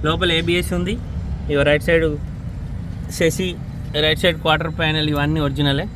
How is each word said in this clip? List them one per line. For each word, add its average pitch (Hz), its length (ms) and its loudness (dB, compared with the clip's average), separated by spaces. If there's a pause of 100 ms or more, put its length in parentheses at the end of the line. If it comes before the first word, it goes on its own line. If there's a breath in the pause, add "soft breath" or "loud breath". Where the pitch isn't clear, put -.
లోపల 165 320 2
ఏబిఎస్ 175 400 0
ఉంది. 180 160 -2 (560)
ఇగో 143 180 2
రైట్ 147 180 4
సైడ్ 165 180 4 (1120)
సెసీ, 180 280 2 (580)
రైట్ 156 180 4
సైడ్ 170 200 2
క్వార్టర్ 160 360 2
ప్యానెల్, 156 340 0
ఇవన్నీ 147 340 2
ఒరిజినలే. 143 500 0